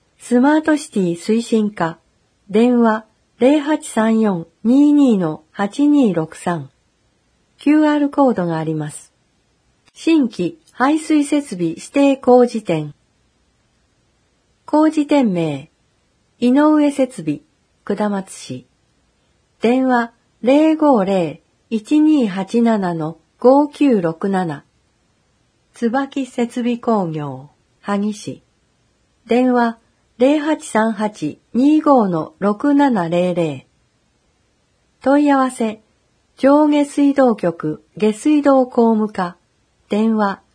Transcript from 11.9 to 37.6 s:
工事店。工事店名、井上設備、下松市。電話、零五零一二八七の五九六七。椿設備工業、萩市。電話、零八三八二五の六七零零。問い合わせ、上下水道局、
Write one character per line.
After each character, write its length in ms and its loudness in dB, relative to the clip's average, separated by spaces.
工 260 4
事 180 -6
店。 320 -6
工 240 2
事 160 -2
店 260 2
名、 380 -4
井 120 2
上 380 4
設 320 -4
備、 180 -6
下 260 -4
松 220 -8
市。 340 -16
電 240 0
話、 260 -2
零 340 2
五 280 2
零 360 -2
一 300 -2
二 280 2
八 320 -4
七 340 0
の 240 -8
五 300 4
九 340 0
六 260 -4
七。 360 -4
椿 540 -4
設 340 -6
備 180 -2
工 320 -2
業、 380 -10
萩 320 -4
市。 300 -14
電 280 0
話、 240 -2
零 220 2
八 240 -4
三 280 -2
八 480 -8
二 300 2
五 260 2
の 300 -4
六 360 -2
七 340 0
零 260 0
零。 320 -4
問 240 2
い 80 2
合 60 2
わ 120 0
せ、 320 -8
上 320 4
下 160 2
水 300 0
道 200 4
局、 480 -6